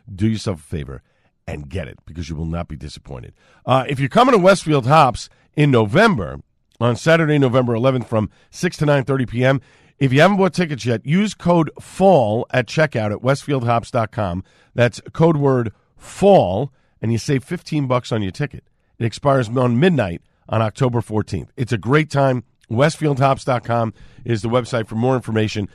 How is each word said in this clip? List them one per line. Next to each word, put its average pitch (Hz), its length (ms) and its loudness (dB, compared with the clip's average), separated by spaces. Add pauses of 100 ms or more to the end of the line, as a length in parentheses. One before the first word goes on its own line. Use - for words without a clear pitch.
(140)
do 95 140 0
yourself 101 340 -4
a - 20 -20
favor 67 400 -12 (420)
and 73 240 -12
get 76 200 -10
it 50 160 -20
because 80 240 -12
you 82 60 -10
will 80 100 -6
not 82 220 -6
be 78 100 -14
disappointed. 67 560 -16 (320)
Uh, 131 220 2
if 135 120 -6
you're 139 100 -2
coming 254 240 4
to 208 60 4
Westfield 151 480 2
Hops 139 420 2 (260)
in 147 140 4
November, 113 720 2 (400)
on 120 160 0
Saturday, 156 420 2
November 123 380 2
eleventh, 123 320 0
from 107 220 0 (200)
six - 280 -6
to 156 80 -2
nine 143 180 2
thirty 135 220 -2
P 117 180 -4
M, 135 160 2 (400)
if 131 140 2
you 139 80 6
haven't 196 160 4
bought 190 160 2
tickets 147 320 -4
yet, 117 200 -2
use 190 280 0
code 175 360 0 (100)
fall 127 720 2
at 127 160 0
checkout 120 460 -2
at 101 100 -8
westfield 135 440 -2
hops 117 260 -2
dot 113 200 -2
com. 92 320 -4 (300)
That's 120 280 0 (100)
code 160 260 2
word 131 360 0 (240)
fall, 139 760 2 (300)
and 113 100 -2
you 113 60 0
save 135 260 -2
fifteen 156 420 -6
bucks 123 260 -4
on 110 120 -2
your 92 80 -4
ticket. - 320 -10 (340)
It 117 80 -4
expires 131 440 0
on 123 300 0
midnight 139 420 0 (260)
on 110 140 0
October 117 400 -2
fourteenth. 101 560 -6
It's 127 160 -6
a 110 40 0
great 139 320 0
time. 135 360 0 (240)
Westfield 143 500 -2
hops 135 240 0
dot 123 200 -4
com 117 300 -4 (300)
is 113 180 -4
the 117 80 -6
website 117 380 -2
for 110 80 -10
more 127 200 0
information 110 600 -4